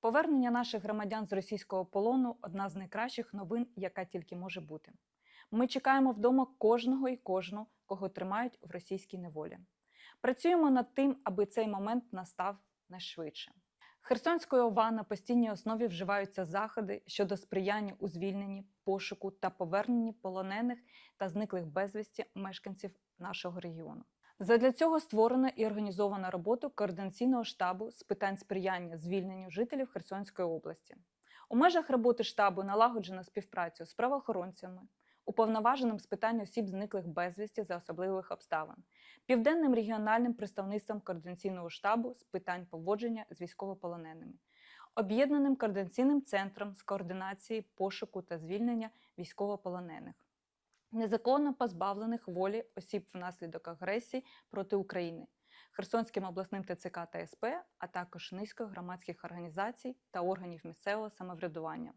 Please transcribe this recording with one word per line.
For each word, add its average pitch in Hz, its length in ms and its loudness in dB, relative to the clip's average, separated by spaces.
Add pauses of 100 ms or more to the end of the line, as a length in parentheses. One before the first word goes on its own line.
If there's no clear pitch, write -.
Повернення 262 500 4
наших 240 320 0
громадян 214 440 -2
з 175 60 -4
російського 190 520 -2
полону — 233 580 2
одна 196 260 -4
з 160 80 -8
найкращих 226 580 -6
новин, 202 320 -2 (100)
яка 185 280 -4
тільки 175 320 -10
може 185 240 -8
бути. 156 320 -14 (580)
Ми 233 160 4
чекаємо 269 460 4
вдома 247 340 6 (120)
кожного 240 500 4
і 254 80 0
кожну, 190 500 -4 (200)
кого 196 220 -4
тримають 196 540 -2
в 165 80 -18
російській 190 480 -8
неволі. 160 400 -8 (640)
Працюємо 311 500 6
над 254 240 4
тим, 269 300 4
аби 202 220 2
цей 220 220 0
момент 214 440 -2
настав 185 440 -4 (320)
найшвидше. 180 640 -10 (480)
Херсонською 262 680 2
ова 220 240 4
на 220 140 -2
постійній 233 460 0
основі 220 360 -2
вживаються 196 580 -2
заходи 202 640 -4
щодо 196 300 -2
сприяння 196 600 -2
у 202 100 -4
звільненні, 196 580 -6 (180)
пошуку 196 460 -2
та 190 200 -2
поверненні 214 600 0
полонених 202 680 -4 (380)
та 196 120 -2
зниклих 185 380 -2
безвісті 202 580 -4 (100)
мешканців 190 600 -10 (220)
нашого 180 420 -8
регіону. 165 440 -12 (340)
Задля 233 340 8
цього 320 280 4
створена 247 480 4
і 220 180 0
організована 202 640 0
робота 208 380 0
координаційного 208 760 0
штабу 185 460 -2
з - 120 -20
питань 196 340 0
сприяння 180 600 -4
звільненню 185 520 -4
жителів 240 400 -2
Херсонської 190 580 -6
області. 160 480 -8 (520)
У 226 80 0
межах 330 340 6
роботи 240 340 4
штабу 196 380 2
налагоджено 196 600 2
співпрацю 170 600 -6
з - 80 -20
правоохоронцями, 190 880 -2 (420)
уповноваженим 220 760 4
з - 80 -12
питань 226 340 0
осіб, 208 280 -2
зниклих 190 400 -4
безвісті 180 540 -4
за 180 140 -4
особливих 185 540 -4
обставин, - 460 -6 (500)
Південним 269 480 6
регіональним 226 600 2
представництвом 208 640 -4
координаційного 180 720 -6
штабу 233 440 0
з - 80 -20
питань 180 440 -6
поводження 208 640 -2
з 170 100 -14
військовополоненими, 170 920 -10 (640)
Об'єднаним 269 600 4
координаційним 240 640 2
центром 196 520 -4
з - 80 -20
координації 196 800 -6
пошуку 196 600 -6
та 170 160 -8
звільнення 220 520 -2 (280)
військовополонених, 180 960 -6 (800)
незаконно 233 600 2
позбавлених 208 760 -2
волі 196 360 0 (120)
осіб 196 380 -6
внаслідок 175 540 -10
агресії 202 560 -4 (260)
проти 196 260 -2
України, 175 500 -4 (440)
Херсонським 214 540 -2
обласним 190 400 -6
Т 190 120 -6
Ц 180 140 -10
К 170 160 -10
та 170 120 -12
С 165 160 -10
П, 277 280 -4 (160)
а - 80 -8
також 180 460 -10
низкою 208 360 -8
громадських 180 560 -10
організацій 175 720 -6 (140)
та 180 120 -4
органів 180 420 -4
місцевого 202 460 -4
самоврядування. 160 880 -8